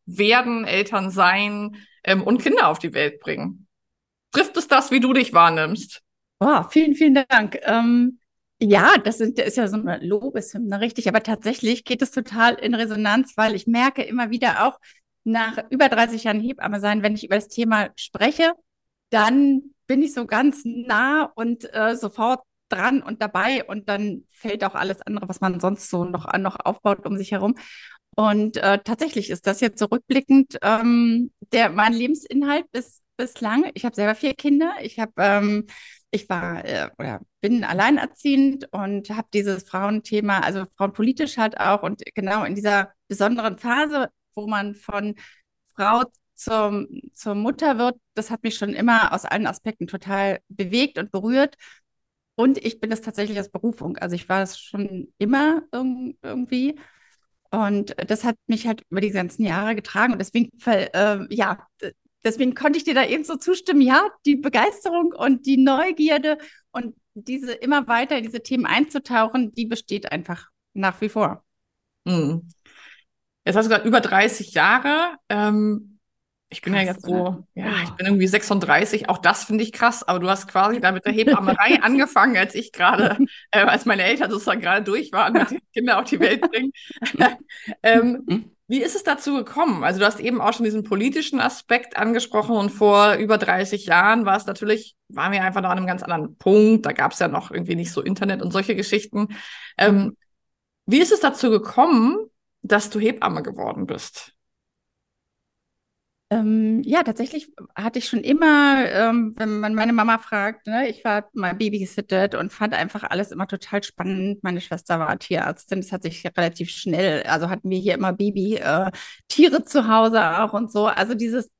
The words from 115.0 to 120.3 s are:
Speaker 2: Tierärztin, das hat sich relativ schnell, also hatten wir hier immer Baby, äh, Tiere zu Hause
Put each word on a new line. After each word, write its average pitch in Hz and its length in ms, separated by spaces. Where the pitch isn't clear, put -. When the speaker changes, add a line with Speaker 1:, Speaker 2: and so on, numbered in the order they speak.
Speaker 2:
Tierärztin, - 640
das 185 100
hat 190 120
sich 165 240
relativ 170 320
schnell, 170 540
also 165 260
hatten 185 220
wir 185 80
hier 185 160
immer 190 180
Baby, 202 440
äh, 185 340
Tiere 330 360
zu 240 240
Hause 220 520